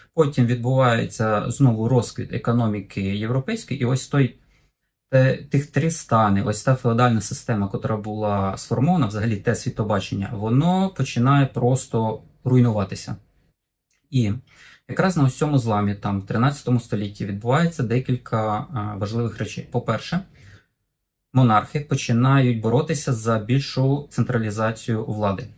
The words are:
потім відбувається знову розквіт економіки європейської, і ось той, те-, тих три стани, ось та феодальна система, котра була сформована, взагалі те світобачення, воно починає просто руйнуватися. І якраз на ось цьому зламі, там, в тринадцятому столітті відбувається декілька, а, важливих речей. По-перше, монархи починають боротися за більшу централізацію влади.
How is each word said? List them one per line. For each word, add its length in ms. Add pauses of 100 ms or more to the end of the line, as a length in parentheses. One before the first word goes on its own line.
(140)
потім 320
відбувається 1040
знову 380
розквіт 440
економіки 680
європейської, 800
і 40
ось 240
той, 280 (720)
те-, 260
тих 300
три 240
стани, 520
ось 200
та 120
феодальна 460
система, 480
котра 280
була 600
сформована, 500
взагалі 300
те 180
світобачення, 800
воно 640
починає 500
просто 760 (220)
руйнуватися. 720 (920)
І 220 (560)
якраз 280
на 80
ось 140
цьому 200
зламі, 360
там, 260
в 60
тринадцятому 540
столітті 460
відбувається 560
декілька, 920
а, 240
важливих 420
речей. 320
По-перше, 500 (1120)
монархи 480
починають 800
боротися 520
за 260
більшу 720
централізацію 920
влади. 540